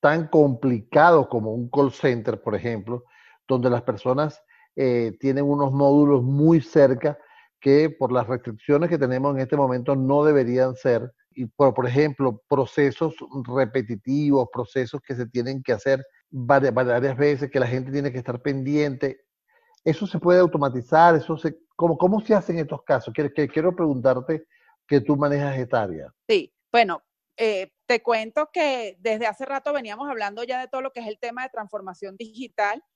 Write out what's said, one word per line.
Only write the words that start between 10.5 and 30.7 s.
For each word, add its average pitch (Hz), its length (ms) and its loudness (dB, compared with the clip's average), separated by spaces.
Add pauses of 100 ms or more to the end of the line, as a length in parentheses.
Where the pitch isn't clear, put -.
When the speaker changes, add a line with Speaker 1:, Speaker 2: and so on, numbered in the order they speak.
Speaker 1:
ser? 120 380 0 (200)
Y 127 140 -8
por, 135 280 2
por 123 120 -2
ejemplo, 135 640 0
procesos 139 680 0 (320)
repetitivos, 127 1040 0
procesos 123 560 -6
que 127 80 -8
se 120 120 -6
tienen 127 360 -6
que 123 120 0
hacer 135 280 0 (300)
vari-, 131 400 2
varias 123 460 0
veces, 143 320 0
que 135 100 0
la 123 60 0
gente 127 260 -6
tiene 139 180 -4
que 127 80 -10
estar 120 220 -8
pendiente. 139 800 -4 (640)
¿Eso 165 220 -2
se 175 120 -6
puede 180 220 4
automatizar? 160 760 4
¿Eso 156 220 -2
se, 156 220 -6 (180)
cómo, 165 220 0
cómo 196 240 2
se 214 120 2
hace 190 180 0
en 170 80 -2
estos 147 240 -8
casos? 127 300 -2
Quiero, 143 200 -2
que, 147 120 0
quiero 170 300 -2
preguntarte 135 720 -2 (420)
que 139 140 4
tú 147 120 2
manejas 143 440 -2
esta 123 240 -2
área. 80 300 -8 (140)
Speaker 2:
Sí, 190 260 0 (200)
bueno, 208 300 2 (340)
eh, 208 360 -4 (140)
te 233 160 -2
cuento 233 500 -4
que 247 480 -4
desde 220 260 -4
hace 214 200 -6
rato 277 260 -6
veníamos 247 360 -8
hablando 220 360 -8
ya 254 160 -6
de 254 80 -12
todo 262 140 -8